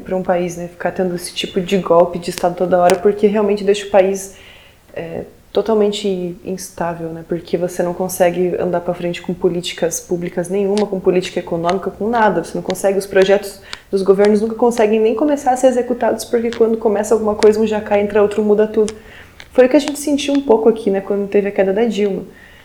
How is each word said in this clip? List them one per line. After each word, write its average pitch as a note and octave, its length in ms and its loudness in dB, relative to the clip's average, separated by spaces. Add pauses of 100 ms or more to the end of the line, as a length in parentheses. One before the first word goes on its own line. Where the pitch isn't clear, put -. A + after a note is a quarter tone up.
pra F#3 140 -4
um F#3 60 -2
país, F3+ 340 -2
né, F3 100 -10
ficar F3 240 -6
tendo F3+ 240 -2
esse - 180 -10
tipo - 280 -4
de F3+ 160 0
golpe F3 420 2
de F3 100 -6
Estado F3 280 -2
toda F3+ 220 0
hora, F3+ 160 4
porque G#3 320 2
realmente G3+ 360 0
deixa G3 220 0
o - 40 -12
país, G3 460 2 (580)
é, E3 280 -10 (320)
totalmente G3+ 920 0
instável, E3+ 640 -8
né, E3 200 -12
porque E3+ 280 -4
você F3 260 -4
não F3 100 -2
consegue F3+ 640 -2
andar F3 220 -2
pra F3 120 -4
frente F3 280 -6
com - 120 -6
políticas F3 680 -4
públicas F3 480 -6
nenhuma, G3+ 380 0
com G3 120 -6
política F3+ 400 0
econômica, F3 500 -4
com G3+ 200 -4
nada. G#3+ 340 2
Você - 140 -10
não F3 60 -6
consegue, F#3+ 340 -2
os G3 80 -4
projetos G3 560 2 (280)
dos G3 120 0
governos G3+ 400 4
nunca A3 140 -2
conseguem A3 440 2
nem A3 160 2
começar C#4+ 360 0
a B3+ 40 2
ser B3+ 120 2
executados, A#3 580 0
porque A#3 240 -2
quando A3+ 260 2
começa G#3+ 380 0
alguma G#3 220 0
coisa, G#3+ 260 4
um A3+ 60 2
já G#3+ 120 -2
cai, G#3 220 0
entra G#3 200 2
outro, G#3 220 2
muda G#3 240 2
tudo. G#3+ 260 0 (600)
Foi B3+ 140 6
o - 20 2
que D4+ 80 4
a - 20 8
gente C#4+ 200 -2
sentiu C#4+ 340 -2
um C#4+ 80 2
pouco A3 260 4
aqui, A3+ 220 2
né, F#3+ 100 0
quando G3 300 -4
teve G3+ 180 0
a G3+ 40 -2
queda G3 200 2
da G#3+ 140 2
Dilma. G3+ 380 -2 (420)